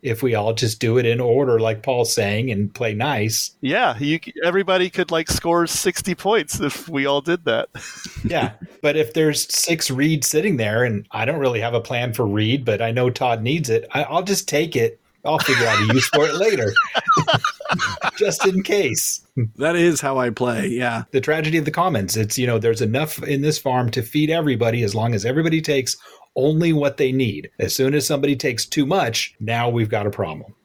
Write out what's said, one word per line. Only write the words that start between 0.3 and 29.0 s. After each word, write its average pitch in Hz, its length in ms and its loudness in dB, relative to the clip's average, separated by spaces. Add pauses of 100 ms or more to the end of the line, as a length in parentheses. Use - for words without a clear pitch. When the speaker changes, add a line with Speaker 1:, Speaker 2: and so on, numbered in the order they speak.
Speaker 1:
all 107 160 0
just 110 260 -2
do 117 200 2
it 113 80 2
in 117 140 2
order, 123 380 4
like 110 240 0
Paul's 120 320 0
saying, 107 380 0
and 101 200 -2
play 113 220 -4
nice. 110 560 -2 (100)
Speaker 2:
Yeah, 151 380 0
you 147 260 0
c-, - 100 -16 (100)
everybody 185 440 2
could, 175 220 -2
like, 160 180 0
score 170 380 2
sixty - 480 -2
points 202 460 -2
if - 280 -4
we 139 180 -2
all 139 160 0
did 170 240 -2
that. 117 280 0
<laughs> - 40 -14 (460)
Speaker 1:
Yeah, 147 280 -2 (300)
but 147 140 2
if 151 180 0
there's 156 400 2
six - 340 0
Reed 143 360 2
sitting 170 320 2
there, 110 260 2
and 110 300 0
I 107 120 -2
don't 151 140 -2
really 123 220 0
have 117 140 -2
a 117 60 2
plan 120 320 -4
for 117 140 0
Reed, 107 380 0
but 110 180 0
I 113 80 0
know 123 180 2
Todd 120 340 0
needs 131 280 0
it, 113 220 2
I, 139 100 0
I'll 165 220 -2
just 190 240 -2
take 160 260 -2
it 135 240 0 (280)
I'll 156 120 0
figure 117 280 2
out 107 240 2
a 117 40 4
use 127 140 2
for 143 180 4
it 147 100 -2
later. 175 360 2 (720)
<laughs> - 720 -4
Just 196 300 0
in 190 160 2
case. 170 640 -2 (300)
Speaker 3:
That 160 200 0
is 170 240 4
how 135 180 -2
I 123 120 2
play, 113 380 -2
yeah. 117 420 -2
Speaker 1:
The 135 100 2
tragedy 156 380 0
of 156 60 0
the 143 60 -2
commons. 151 460 0
It's, 107 220 -2
you 123 80 0
know, 120 120 2
there's 113 220 0
enough 127 420 -2
in 139 200 -2
this 151 160 0
farm 127 320 0
to 123 120 -2
feed 151 280 0
everybody 120 520 2
as 104 120 -2
long 117 200 0
as 98 120 -2
everybody 160 340 2
takes 139 360 -2 (400)
only 156 360 2
what 143 240 2
they 131 160 2
need. 131 460 -2
As - 160 -2
soon 135 200 2
as 147 120 0
somebody 143 300 0
takes 123 300 -2
too 143 200 0
much, 143 540 -2